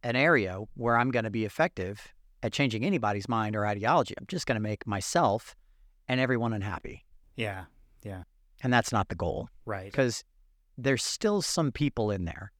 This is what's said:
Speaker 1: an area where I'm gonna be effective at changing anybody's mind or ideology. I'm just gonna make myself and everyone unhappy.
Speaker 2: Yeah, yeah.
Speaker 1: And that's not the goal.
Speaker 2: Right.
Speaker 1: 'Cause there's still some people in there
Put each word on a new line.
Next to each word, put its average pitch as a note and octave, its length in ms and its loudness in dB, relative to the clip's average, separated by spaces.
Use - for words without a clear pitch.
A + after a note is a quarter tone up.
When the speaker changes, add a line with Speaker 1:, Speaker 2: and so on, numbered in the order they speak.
Speaker 1:
an A#2+ 140 -2
area A#2+ 420 4
where A#2 240 2
I'm B2 120 4
gonna A2 200 0
be A2 140 0
effective G2+ 680 -2
at A2+ 100 -2
changing A#2 320 0
anybody's G#2+ 440 0
mind G#2+ 260 0
or G#2 120 0
ideology. A2 520 2
I'm - 80 -14
just F3 200 -6
gonna A2+ 120 0
make G#2+ 280 -4
myself A2 680 0
and B2+ 100 0
everyone A#2+ 340 2
unhappy. F#2+ 520 -6
Speaker 2:
Yeah, G2 300 -6
yeah. F#2+ 220 -10
Speaker 1:
And B2 100 2
that's A#2 180 4
not G#2+ 200 0
the - 40 -4
goal. E2+ 340 -4
Speaker 2:
Right. G2 280 -8
Speaker 1:
'Cause B2 320 0
there's C3 280 0
still G#3 380 0
some D#3 280 0
people A#2+ 400 0
in F#2 140 -2
there F#2 360 -8